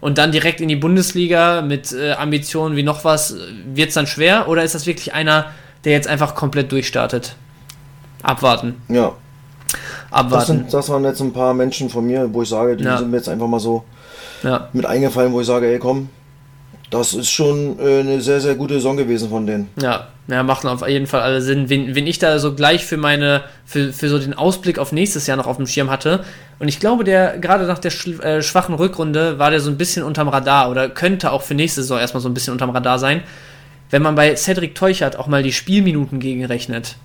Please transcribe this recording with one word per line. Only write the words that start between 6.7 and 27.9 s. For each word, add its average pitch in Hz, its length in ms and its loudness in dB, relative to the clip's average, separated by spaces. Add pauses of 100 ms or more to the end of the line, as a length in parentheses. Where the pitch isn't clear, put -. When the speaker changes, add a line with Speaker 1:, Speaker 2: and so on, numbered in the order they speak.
Speaker 1:
durchstartet? 123 640 -2 (880)
Abwarten. 123 540 2 (120)
Speaker 2:
Ja. 165 240 4 (1000)
Speaker 1:
Abwarten. 127 260 2
Speaker 2:
Das 120 100 4
sind, 147 280 0
das 143 140 0
waren 139 160 0
jetzt 135 160 0
ein 131 120 -2
paar 127 220 2
Menschen 127 360 0
von 117 160 -2
mir, 123 260 0
wo 117 100 0
ich 110 60 -2
sage, 113 280 0
die 107 80 -4
Speaker 1:
Ja. 127 140 0
Speaker 2:
sind 120 120 -2
mir 120 80 0
jetzt 120 100 -6
einfach 113 180 -2
mal 117 140 0
so 117 240 -2 (580)
Speaker 1:
Ja. 123 300 -2
Speaker 2:
mit 127 140 0
eingefallen, 127 460 2
wo 123 80 0
ich 117 60 -2
sage, 120 240 2
„Ey, 123 80 2
komm, 135 300 -2 (840)
das 117 240 -2
ist 117 160 -4
schon, 143 480 0
äh, 135 220 4
eine 135 200 0
sehr, 139 200 2
sehr 139 160 0
gute 139 180 -4
Saison 135 220 0
gewesen 117 340 0
von 110 160 -2
denen.“ 104 220 -2 (120)
Speaker 1:
Ja, 123 280 -2 (200)
ja, 127 140 0
macht 131 240 0
auf 123 220 -4
jeden 139 180 0
Fall 139 140 0
alle 131 200 0
Sinn. 135 280 0
Wen, 135 260 0
wen 143 120 -2
ich 165 120 -4
da 156 200 4
so 147 160 0
gleich 151 300 2
für 165 120 -6
meine, 143 460 2 (220)
für, 139 280 -2
für 147 160 -4
so 143 100 2
den 139 160 -4
Ausblick 185 440 0
auf 139 140 -4
nächstes 160 340 0
Jahr 135 100 0
noch 135 100 -2
auf 123 100 -4
dem 135 100 -4
Schirm 135 240 -2
hatte, 160 340 0 (340)
und 147 100 -2
ich 143 120 -4
glaube, 233 240 2
der, 185 340 4
gerade 180 280 2
nach 175 120 -2
der 175 140 -2